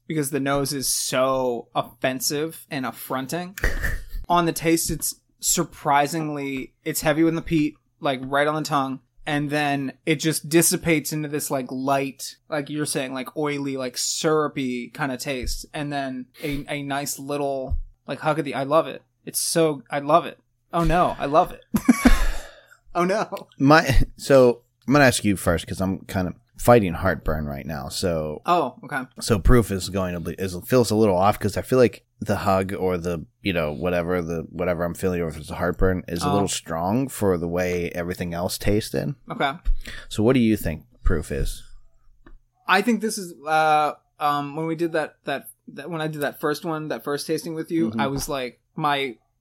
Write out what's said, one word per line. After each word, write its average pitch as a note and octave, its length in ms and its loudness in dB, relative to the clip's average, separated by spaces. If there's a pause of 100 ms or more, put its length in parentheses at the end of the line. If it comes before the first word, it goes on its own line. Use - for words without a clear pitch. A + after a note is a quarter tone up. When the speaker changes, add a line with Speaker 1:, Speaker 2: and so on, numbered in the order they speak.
Speaker 1:
because D3+ 220 -2
the D3 100 -2
nose C#3 320 0
is C3+ 160 -4
so C3 880 0
offensive D3 960 -4
and C3+ 140 -6
affronting. E3 760 -6
Speaker 2:
<laughs> - 680 -2
Speaker 1:
On F3 160 4
the D#3+ 80 2
taste, E3 380 0
it's - 240 -6 (240)
surprisingly, D3 1300 0 (100)
it's D#3 180 -4
heavy D#3 220 2
with E3 120 4
the D#3+ 60 -4
peat, D3+ 340 0 (260)
like, C3+ 220 -2
right C#3 240 2
on D3+ 80 0
the D#3 120 -2
tongue. C3+ 320 -2 (260)
And D3 240 0
then C#3+ 440 0 (120)
it D#3+ 100 2
just D#3 340 -2
dissipates E3 640 2
into D3+ 160 -4
this, C#3+ 220 -4
like, C3 180 -2
light, C#3 680 -2 (140)
like D3 200 -6
you're D3 160 -4
saying, C3+ 280 -4
like, C3 240 -10
oily, C#3+ 400 -4
like, B2+ 200 -6
syrupy C#3 920 -2
kinda C#3 280 -6
taste. A#2 560 -6
And D3 200 -6
then C3 320 -8 (180)
a, C#3+ 260 -6
a D3 140 -6
nice C#3 360 -6
little, C#3 580 -4 (300)
like, C#3+ 120 -8
hug D3+ 200 0
of D#3 60 -4
the, C3 100 -6
I C3+ 80 -2
love C#3+ 240 2
it. - 140 -12 (240)
It's - 140 -6
so, D#3 520 0
I D3 80 -2
love D3 260 4
it. G#2 140 -10 (340)
Oh E3+ 120 2
no, D#3+ 340 4
I - 60 -2
love D#3 260 4
it. - 180 -16
<laughs> - 40 -4 (1200)
Oh F3 80 2
no. F#3+ 260 0 (300)
Speaker 2:
My, C#3 280 8 (280)
so C3 480 6 (240)
I'm A#2+ 60 4
gonna C#3+ 120 8
ask - 180 4
you G2+ 120 2
first E2+ 320 0
'cause F2+ 140 -8
I'm F#2+ 240 -2
kind F#2 220 -2
of - 60 -6 (240)
fighting G#2+ 380 6
heartburn D#2+ 500 -2
right C#2 200 -8
now. C#2 240 -10
So D#2 580 -4
Speaker 1:
Oh, E3 280 2 (100)
okay. C3 180 -8 (160)
Speaker 2:
so - 180 2
proof A#2+ 320 6
is F#2+ 200 -4
going F#2 260 -4
to E2+ 40 -8
be, E2+ 200 -8
is, F#2 260 -6
feels B2 240 4
a G#2+ 60 0
little G#2+ 200 4
off G2 220 4
'cause G2+ 200 -4
I F#2 40 -2
feel - 160 0
like - 280 4 (160)
the G#2 160 -2
hug F#2+ 360 0
or F#2 240 -2
the, E2+ 260 -4 (200)
you G2 100 -2
know, D#2+ 180 -2
whatever, F2 520 -2
the, E2 260 -6
whatever F2 340 -2
I'm E2+ 120 -4
feeling, F2+ 260 -2
or E2+ 60 -2
if D2+ 100 -8
it's D2+ 140 -12
a F2 40 -8
heartburn, F2+ 520 0
is E2+ 160 -6
a - 40 0
Speaker 1:
Oh. C#3+ 60 2
Speaker 2:
little G2 140 2
strong F#2 600 -2
for G2 300 0
the E2+ 100 -4
way F2 460 -2
everything F2 400 -4
else F2 240 -4
tasted. G#2 560 0 (160)
Speaker 1:
Okay. C3+ 220 -2 (580)
Speaker 2:
So - 140 -2
what B2 100 4
do C3+ 60 4
you A2 180 4
think D#2+ 260 -6 (200)
proof D2+ 280 2
is? C#2 300 -4 (1080)
Speaker 1:
I F#3 140 4
think G#3+ 200 2
this A3 160 -4
is, F3 160 -10 (120)
uh, D#3 480 4 (260)
um, C#3+ 360 -2
when D#3+ 100 -4
we E3 100 -2
did D#3+ 180 -2
that, D3+ 320 -4
that, C3+ 220 -6 (220)
that, C#3+ 200 -14
when D#3+ 120 -6
I D#3 60 -2
did D3+ 140 -6
that B2 180 -4
first D3 260 -2
one, D#3 240 -6
that B2 140 -6
first C#3+ 240 -4
tasting D#3+ 260 -4
with D#3+ 180 -8
you, E3 200 0
Speaker 2:
Mm-hmm. A2+ 100 -4
Speaker 1:
I C#3 60 0
was C#3 200 -4
like, C3 320 -6 (160)
my, C#3 420 -2 (240)